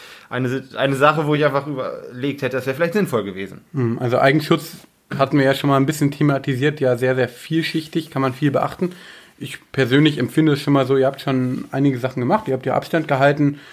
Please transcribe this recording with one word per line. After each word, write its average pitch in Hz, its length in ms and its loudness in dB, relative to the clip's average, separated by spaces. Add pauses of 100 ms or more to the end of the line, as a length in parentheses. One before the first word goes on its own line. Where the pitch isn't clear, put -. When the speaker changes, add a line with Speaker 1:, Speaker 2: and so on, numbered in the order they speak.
(280)
Speaker 1:
eine 123 200 -4
Si-, 131 280 -6
eine 139 200 0
Sache, 151 320 2
wo 151 80 2
ich 147 80 0
einfach 139 240 -2
überlegt 127 720 -6
hätte, 131 140 -2
das 131 100 -4
wäre 135 80 -2
vielleicht 160 200 -2
sinnvoll 147 280 0
gewesen. 95 380 -10 (120)
Speaker 2:
Hm, 120 280 -2
also 123 180 0
Eigenschutz 160 600 2 (380)
hatten 139 220 2
wir 139 60 4
ja 135 100 4
schon 143 160 -2
mal 139 60 4
ein 135 100 4
bisschen 147 240 0
thematisiert, 143 720 0
ja 127 160 2
sehr, 127 180 2
sehr 127 140 0
vielschichtig, 160 840 -4
kann 135 120 -2
man 131 120 0
viel 143 160 2
beachten. 143 400 -2 (480)
Ich - 200 -12 (120)
persönlich 143 460 4
empfinde 151 360 2
es 143 100 0
schon 143 100 0
mal 135 140 4
so, 135 100 2
ihr 135 80 4
habt 135 160 0
schon 127 500 -2
einige 135 280 0
Sachen 123 220 -4
gemacht, 156 280 0
ihr 131 60 0
habt 123 100 -6
ja 127 100 0
Abstand 160 320 -2
gehalten, 143 540 2 (120)